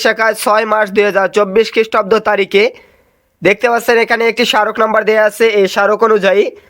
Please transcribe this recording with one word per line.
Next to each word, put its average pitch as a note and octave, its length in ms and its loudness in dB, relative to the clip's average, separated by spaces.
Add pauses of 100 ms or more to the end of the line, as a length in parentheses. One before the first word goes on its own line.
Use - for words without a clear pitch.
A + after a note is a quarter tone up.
শাখায় A3 380 0
ছয় A3 300 0
মার্চ G#3+ 240 0
দুই G3+ 120 4
হাজার F#3+ 280 0
চব্বিশ G#3 380 2
খ্রিস্টাব্দ A3 380 -2 (160)
তারিখে G3 360 0 (760)
দেখতে G3+ 260 0
পাচ্ছেন A#3 360 0
এখানে A3+ 260 -2
একটি A#3 200 -2
স্মারক G#3+ 320 0
নাম্বার A3 260 0
দেয়া A3 200 2
আছে। G#3 160 -2 (160)
এই G3 80 2
স্মারক G#3 400 0
অনুযায়ী G3+ 340 2 (280)